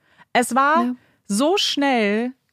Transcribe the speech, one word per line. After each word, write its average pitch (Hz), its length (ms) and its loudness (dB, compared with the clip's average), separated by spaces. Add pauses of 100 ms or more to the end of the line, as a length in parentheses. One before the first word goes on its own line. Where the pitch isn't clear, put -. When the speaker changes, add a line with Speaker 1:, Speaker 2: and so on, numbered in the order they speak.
(320)
Speaker 1:
Es 240 240 -2
war 277 280 2
Speaker 2:
Ja. 247 120 -4 (300)
Speaker 1:
so 285 320 0
schnell 247 760 -2 (220)